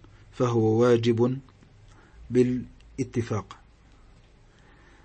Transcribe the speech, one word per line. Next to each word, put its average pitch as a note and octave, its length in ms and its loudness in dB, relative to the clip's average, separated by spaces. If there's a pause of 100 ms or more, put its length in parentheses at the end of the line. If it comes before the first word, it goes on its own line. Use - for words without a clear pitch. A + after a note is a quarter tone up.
(320)
فهو A2+ 500 0
واجب A#2+ 580 2 (920)
بالاتفاق. A#2+ 1300 -4 (1500)